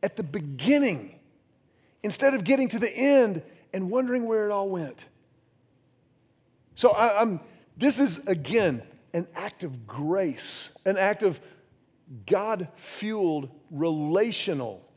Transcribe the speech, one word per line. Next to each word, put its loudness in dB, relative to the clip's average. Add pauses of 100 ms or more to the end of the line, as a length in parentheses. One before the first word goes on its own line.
At -4
the -6
beginning, 0 (840)
instead 2
of -2
getting 4
to -4
the 0
end 4 (300)
and -4
wondering 0
where 0
it -2
all -2
went. -8 (1700)
So 6
I, 2
I'm, 0 (360)
this 2
is, 0
again, 0 (320)
an -4
act -10
of -12
grace, -4 (140)
an 2
act 2
of 2 (880)
God-fueled -2 (220)
relational -2 (100)